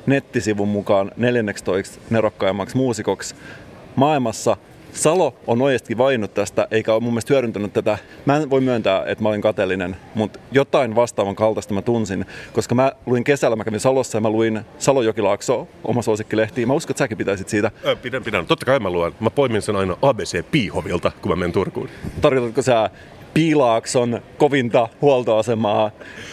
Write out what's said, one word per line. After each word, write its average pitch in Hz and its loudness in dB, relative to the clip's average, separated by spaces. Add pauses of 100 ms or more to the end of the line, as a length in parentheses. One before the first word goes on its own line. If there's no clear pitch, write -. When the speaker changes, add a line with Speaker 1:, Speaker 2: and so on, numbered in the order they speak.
Speaker 1:
nettisivun 107 0
mukaan 101 0
neljänneksitoista 107 -2 (100)
nerokkaimmaksi 104 -2
muusikoksi 107 -2 (600)
maailmassa. 123 2 (400)
Salo 156 2 (120)
on 117 0
oikeasti 127 0
vainnut 123 2
tästä, 104 -2
eikä 110 0
ole 113 2
mun 120 -2
mielestä 117 -2
hyödyntänyt 104 0
tätä. 104 0 (280)
Mä 139 4
en 151 -2
voi 135 4
myöntää, 107 0
että 101 -4
mä 107 2
olin 104 -2
kateellinen, 92 0 (200)
mut 107 -4 (120)
jotain 131 2
vastaavan 107 0
kaltaista 107 -2
mä 98 -2
tunsin, 110 -2 (280)
koska 120 -2
mä 131 4 (140)
luin 120 0
kesällä, 139 2
mä 107 -4
kävin 107 -4
Salossa 131 0
ja 104 0
mä 110 2
luin 110 0 (160)
Salo 135 2
Jokilaakso, 110 0 (160)
oma 117 -2
suosikkilehti. 110 -2
Mä 131 2
uskon, 156 -2
että - -6
säkin 110 -2
pitäisit 95 -4
siitä. 107 0 (140)
Speaker 2:
Ö, 131 0
pidän, 127 -8
pidän. 101 -2
Totta 160 -2
kai 135 2
mä 98 -2
luen. 85 0
Mä 110 0
poimin 117 0
sen 104 -2
aina 95 0
A 135 4
B 107 -6
C 85 -6
Piihovilta, 90 -2 (100)
kun 90 -2
mä 82 0
menen 87 -2
Turkuun. - -4 (320)
Speaker 1:
Tarkoitatko 131 2
sä 113 2 (440)
Piilaakson 120 2 (160)
kovinta 127 2 (120)
huoltoasemaa? 110 2 (420)